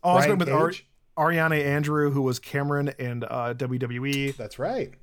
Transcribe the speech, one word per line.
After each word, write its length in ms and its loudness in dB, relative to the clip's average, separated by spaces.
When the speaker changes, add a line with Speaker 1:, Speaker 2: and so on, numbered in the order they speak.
Speaker 1:
Oh, 80 2
I 40 6
was 100 6
Speaker 2:
Brian 140 4
Speaker 1:
going 0 -
with 100 0
Ari-, 120 2
Speaker 2:
Cage? 140 -14
Speaker 1:
Ariana 460 2
Andrew, 460 2
who 120 0
was 160 0
Cameron 500 -2
in, 300 -6
uh, 240 -4
W 260 -4
W 280 -4
E. 240 -2
Speaker 2:
That's 280 -12
right. 340 -4